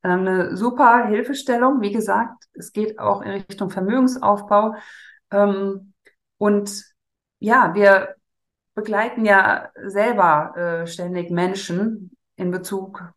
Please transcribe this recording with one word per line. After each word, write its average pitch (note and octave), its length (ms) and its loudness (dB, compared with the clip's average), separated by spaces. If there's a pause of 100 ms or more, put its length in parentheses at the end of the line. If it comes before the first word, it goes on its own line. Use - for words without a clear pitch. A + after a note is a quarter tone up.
ähm, F#3 240 0
eine F3+ 300 -2
super A#3+ 500 4
Hilfestellung. B3 720 0
Wie G3+ 120 -4
gesagt, G#3+ 500 -2 (120)
es - 180 -16
geht G#3+ 260 -4
auch G3+ 240 -2
in G3 80 -10
Richtung G3 400 -8
Vermögensaufbau. G#3+ 1040 0 (560)
Ähm, G3 640 0 (440)
und G3+ 440 0 (560)
ja, G#3+ 360 2
wir G3 420 4 (580)
begleiten A3 500 -4
ja G3+ 460 4 (160)
selber, F#3+ 680 2
äh, E3+ 300 -4
ständig F3 440 -8
Menschen F#3 880 -4 (200)
in F#3 140 -4
Bezug F#3+ 520 -8 (140)